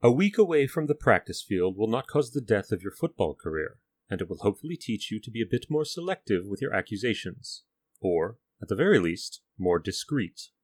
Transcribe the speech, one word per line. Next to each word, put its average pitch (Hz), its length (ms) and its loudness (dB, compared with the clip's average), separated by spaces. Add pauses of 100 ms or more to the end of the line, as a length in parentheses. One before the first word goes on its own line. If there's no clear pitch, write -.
A 120 100 8
week 190 240 2
away 165 300 6
from 156 200 -4
the 147 80 0
practice - 480 2
field 92 360 0
will 110 100 0
not 120 180 -2
cause 143 240 0
the 143 120 -4
death 104 280 0
of 95 120 -2
your 95 100 -8
football 92 420 -2
career, 78 440 -6 (320)
and 95 100 -4
it 90 80 -6
will 90 100 -8
hopefully 151 380 -4
teach - 340 -6
you 107 80 -6
to 120 120 -12
be 110 100 -8
a 110 60 0
bit - 240 -4
more 151 160 -2
selective 170 600 -4
with 101 140 -6
your - 140 -4
accusations. - 880 -4 (340)
Or, 90 380 0 (240)
at 104 80 -12
the 101 80 0
very 180 220 6
least, 85 420 -2 (160)
more 90 220 2
discreet. - 720 -4 (140)